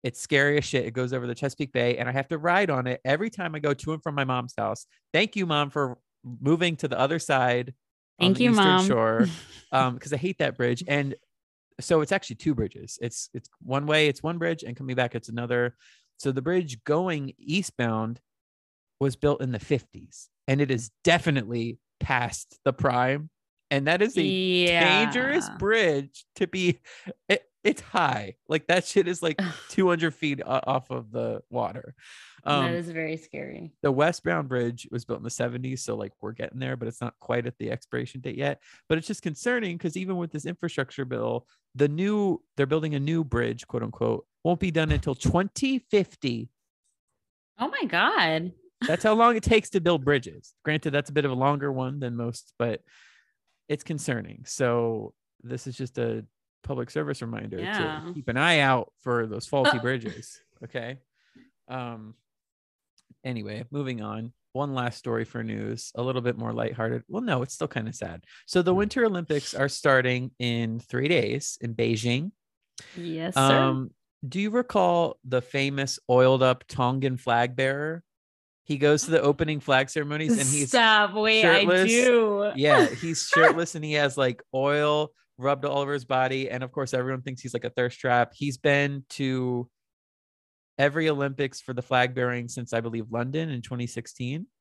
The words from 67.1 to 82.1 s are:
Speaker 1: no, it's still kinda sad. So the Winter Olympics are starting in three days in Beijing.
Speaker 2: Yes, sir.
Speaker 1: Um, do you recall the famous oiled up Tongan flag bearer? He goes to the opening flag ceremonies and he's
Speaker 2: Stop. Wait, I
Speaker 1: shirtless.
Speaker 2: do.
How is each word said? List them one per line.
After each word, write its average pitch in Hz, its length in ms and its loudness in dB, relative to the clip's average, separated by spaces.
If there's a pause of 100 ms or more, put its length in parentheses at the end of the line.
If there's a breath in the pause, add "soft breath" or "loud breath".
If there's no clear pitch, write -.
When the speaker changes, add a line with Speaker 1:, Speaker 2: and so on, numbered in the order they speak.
Speaker 1:
no, 151 200 -2
it's - 120 -8
still 156 140 -6
kinda 110 240 -6
sad. 85 320 -12 (220 soft breath)
So 180 160 2
the 180 120 4
Winter 208 300 2
Olympics 170 500 -2
are 139 140 0
starting 127 720 2
in 117 400 -2
three 123 280 -4
days 131 520 0
in 117 140 -6
Beijing. 117 580 0 (640 loud breath)
Speaker 2:
Yes, 165 380 -8
sir. 139 60 4 (200)
Speaker 1:
Um, 131 300 0 (380)
do 180 120 -4
you 208 100 0
recall 185 720 2
the 127 180 0
famous 139 560 -2 (120)
oiled 127 320 8
up 127 240 2
Tongan 131 500 0
flag 120 380 0
bearer? 143 480 -2 (640)
He 147 120 -4
goes 147 280 4
to 160 60 -4
the 160 120 6
opening 147 380 2
flag 135 300 2
ceremonies 151 420 -2
and 220 160 2
he's 143 200 0
Speaker 2:
Stop. 214 460 6
Wait, 220 300 4
I 175 160 8
Speaker 1:
shirtless. 185 300 4
Speaker 2:
do. 226 640 4